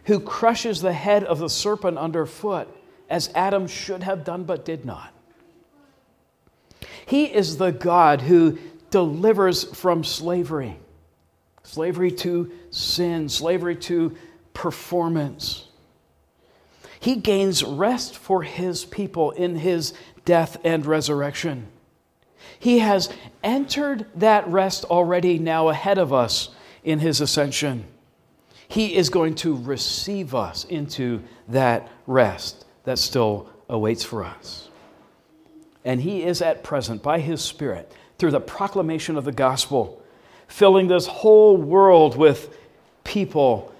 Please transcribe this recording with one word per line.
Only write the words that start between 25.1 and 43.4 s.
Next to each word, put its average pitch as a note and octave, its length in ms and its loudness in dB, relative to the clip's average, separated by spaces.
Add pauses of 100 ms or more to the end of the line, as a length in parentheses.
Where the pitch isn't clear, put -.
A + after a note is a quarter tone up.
now D#3+ 300 0
ahead F#3+ 300 0
of D#3 160 0
us A#2+ 360 2 (340)
in D#3 160 0
his D#3 200 0
ascension. C#3 640 -2 (840)
He G#3+ 260 -2
is F3+ 140 2
going D#3+ 260 0
to D#3+ 200 -2
receive C3+ 800 -6
us A2 300 -4
into C#3+ 580 -6 (280)
that A#2+ 400 0 (180)
rest A#2+ 580 0 (200)
that B2+ 140 -4
still G#2+ 500 -2 (180)
awaits A2 360 -2
for G#2+ 200 -10
us. - 460 -18 (1160)
And B2+ 160 -2
he F3+ 220 -4
is F3 180 -2
at E3 220 -2
present, A#2 400 -6
by D#3 160 0
his D#3 220 -4
Spirit, G2 500 -8 (260)
through E3 140 2
the C#3 80 2
proclamation D#3+ 760 -4
of C3 80 -6
the C#3+ 80 -6
gospel, C3 680 -2 (460)
filling F#3+ 400 6
this F3+ 200 2
whole G#3+ 500 8
world E3 580 8
with C#3+ 420 2 (460)
people C#3+ 760 0